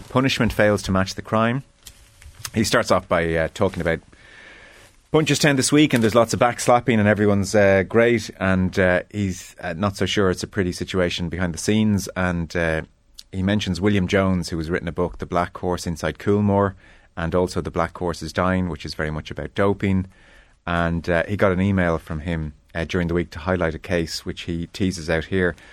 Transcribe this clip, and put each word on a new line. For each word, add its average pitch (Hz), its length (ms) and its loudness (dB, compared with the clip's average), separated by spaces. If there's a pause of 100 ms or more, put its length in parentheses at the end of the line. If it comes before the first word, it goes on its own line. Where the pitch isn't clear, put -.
Punishment 127 440 0
fails 104 300 2
to - 80 -6
match 95 240 0
the 104 80 -10
crime. 117 400 0 (920)
He 113 120 0
starts 113 260 0
off 92 160 2
by, 85 280 2
uh, 80 200 0
talking 95 260 -2
about 82 200 0 (1120)
Punchestown 151 420 4
this 131 160 2
week, 147 240 6
and 117 80 2
there's 110 140 2
lots 117 180 4
of 95 60 -2
backslapping 120 580 4
and 104 80 4
everyone's, 104 480 2
uh, 98 300 6
great, 117 460 2 (100)
and, 95 400 0
uh, 90 300 4
he's, 98 500 -6
uh, 87 140 -6
not 101 220 -2
so 95 100 0
sure 101 220 2
it's 90 140 -2
a - 60 -8
pretty 90 240 -2
situation 87 560 -2
behind 85 260 -4
the 85 40 -10
scenes, 107 580 2
and, 90 400 -2
uh, 80 260 0 (500)
he 95 120 -4
mentions 95 360 0
William 98 280 2
Jones, 95 400 2
who 85 100 -6
has 80 120 -6
written 87 180 -4
a 80 40 -6
book, 85 260 -4
The 78 80 -10
Black 87 320 -2
Horse 90 280 -4
Inside 80 320 -4
Coolmore, 101 560 0 (420)
and 82 160 -4
also 90 280 0
The 80 100 -6
Black 82 260 -2
Horse 85 260 -6
is 78 100 -8
Dying, 92 360 0
which 78 160 -8
is 76 100 -10
very 78 180 -4
much 76 180 -8
about 73 240 -10
doping, 98 520 0 (600)
and, 85 420 -2
uh, 82 200 2
he 104 80 -4
got 98 160 2
an 90 80 0
email 92 380 2
from 80 220 -10
him, 78 340 -6 (200)
uh, 82 100 -4
during 87 220 -2
the 85 80 -2
week 87 160 -2
to - 100 -16
highlight 85 340 -2
a 76 60 -12
case 85 440 -4
which - 180 -10
he 85 260 -6
teases 92 400 -4
out 80 180 -2
here. 90 280 0 (180)